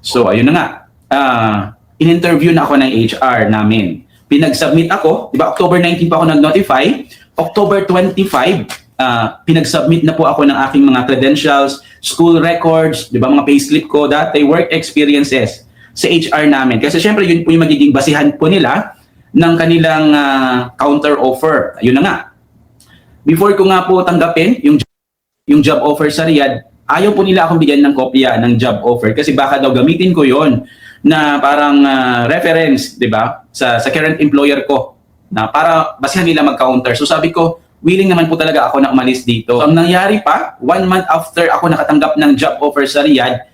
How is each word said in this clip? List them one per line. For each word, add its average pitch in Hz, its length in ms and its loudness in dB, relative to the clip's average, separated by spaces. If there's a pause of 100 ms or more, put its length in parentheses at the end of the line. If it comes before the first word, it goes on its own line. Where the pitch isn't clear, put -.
So, 120 240 -2
ayun 117 240 2
na 160 80 2
nga, 160 80 -2 (480)
ah, 113 640 -2 (240)
in-interview 170 480 2
na 160 160 2
ako 139 160 0
ng 131 80 0
H 113 320 -2
R 120 240 0
namin. 107 560 -2 (240)
Pinag-submit 151 640 0
ako, - 400 -2
di - 80 -4
ba, 160 160 0
October 180 240 0
nineteen 170 320 0
pa 160 80 0
ako 160 160 2
nag-notify, 156 720 0 (320)
October 196 480 -2
twenty-five, 185 800 -2 (320)
ah, 117 480 -2
pinag-submit 165 560 0
na 156 160 -2
po 156 80 0
ako 143 240 0
ng 135 160 0
aking 139 160 0
mga 127 240 2
credentials, 139 800 0 (160)
school 165 400 2
records, 160 720 -2
di 117 80 0
ba, 127 80 0
mga 143 160 2
payslip 143 400 0
ko, 147 240 0
dati 147 320 0
work 160 320 0
experiences 143 960 -2 (240)
sa - 160 -4
H 160 240 -2
R 151 160 2
namin. 127 320 0
Kasi 151 160 -2
syempre, 208 320 0
yun 170 160 0
po 165 80 2
yung 165 160 2
magiging 143 240 2
basihan 147 400 0
po 156 160 -2
nila 170 480 -2 (320)
ng 165 320 2
kanilang, 160 480 2
ah, 135 640 0
counter 147 480 0
offer. 131 640 -2
Ayun 131 160 2
na - 0 -
nga. 190 140 -2 (1120)
Before 196 240 2
ko 190 160 2
nga 185 160 2
po 185 160 0
tanggapin 175 640 0
yung, 147 160 4 (640)
yung 147 160 2
job 147 240 0
offer 151 240 0
sa 156 160 -4
Riyadh, 139 400 0 (240)
ayaw 180 240 0
po 196 80 -2
nila 185 240 2
akong 165 160 0
bigyan 143 240 2
ng 143 80 2
kopya 131 480 0
ng 120 160 2
job 113 240 -2
offer 117 320 0
kasi 147 240 -2
baka 139 240 0
daw 135 160 0
gamitin 165 400 2
ko 156 80 2
yon 131 400 2 (400)
na 151 400 0
parang, 143 400 2
ah, 127 480 0
reference, 160 640 -2
di 117 160 -2
ba, 113 400 -4
sa, 123 240 -2
sa 135 160 -2
current 156 320 -2
employer 143 400 2
ko 135 320 -4 (320)
na 110 240 -4
para 160 480 0
basihan 170 240 -4
nila 151 240 0
mag-counter. 127 480 -2
So, 147 80 -4
sabi 165 320 -2
ko, 165 240 -2 (240)
willing 190 240 2
naman 170 240 0
po 160 80 -4
talaga 156 320 0
ako 139 160 0
na 131 80 -2
umalis 127 320 -2
dito. 120 320 -2
So, 151 80 2
ang 160 80 4
nangyari 185 480 0
pa, - 400 -2
one 185 240 0
month 185 240 -2
after 165 400 -2
ako 170 240 0
nakatanggap 151 400 0
ng 147 240 2
job 151 240 -2
offer 143 240 -2
sa 147 160 -2
Riyadh 127 400 0 (100)